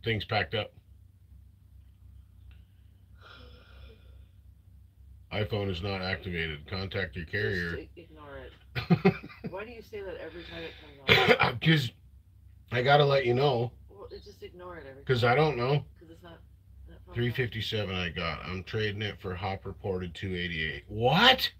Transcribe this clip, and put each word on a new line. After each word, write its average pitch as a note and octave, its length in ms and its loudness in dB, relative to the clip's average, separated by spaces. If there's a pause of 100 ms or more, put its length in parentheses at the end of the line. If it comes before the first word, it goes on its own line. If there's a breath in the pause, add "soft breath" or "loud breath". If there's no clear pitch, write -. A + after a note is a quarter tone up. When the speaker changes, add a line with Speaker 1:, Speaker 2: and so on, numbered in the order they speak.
Speaker 1:
things A2 200 0
packed G#2 300 -2
up. G#2 180 -4 (4000 loud breath)
iPhone G2+ 360 -2
is F2 140 -4
not G2 200 -4
activated. E2+ 640 -4
Contact F#2+ 500 -6
your E2+ 100 -8
carrier. F#2 500 -2
Speaker 2:
Just - 200 -12
i-, - 40 -18
ignore - 380 -18
it. - 760 0 (220)
Speaker 1:
<laughs> - 140 -12
Speaker 2:
Why F#3+ 140 -10
do A#3 80 -16
you A3+ 100 -18
say G#3 180 -12
that F#3 180 -10
every D#3+ 260 -12
time E3 180 -12
it D#3+ 100 -12 (340)
comes - 340 6
on? - 180 2
Speaker 1:
<coughs> - 20 -8
'Cause D3 300 4 (840)
I B2 100 0
gotta C#3+ 220 8
let C#3 220 4
you A#2+ 80 4
know. B2 380 2 (180)
Speaker 2:
Well, - 200 -18
it, G3+ 140 -16
just - 180 -20
ignore - 360 -16
it C#3+ 100 -16
every C3+ 140 -18
Speaker 1:
'Cause B2 200 2
Speaker 2:
time. A#2+ 100 6
Speaker 1:
I - 20 6
don't D3 240 4
know. C3+ 260 2 (140)
Speaker 2:
'Cause - 120 -20
it's - 120 -20
not, E3+ 160 -20 (500)
that - 60 -20 (100)
phone's - 40 -20
not - 80 -18
Speaker 1:
Three A#2+ 140 2
fifty-seven G#2+ 640 -4
I F2+ 160 -2
got. E2 340 -4
I'm F#2 200 -8
trading G#2+ 380 -4
it G2+ 180 -6
for F#2 140 -8
hopper F#2+ 400 -6
ported F#2 400 -4
two F#2+ 200 -6
eighty-eight. D#2+ 540 -4
What? G3 720 4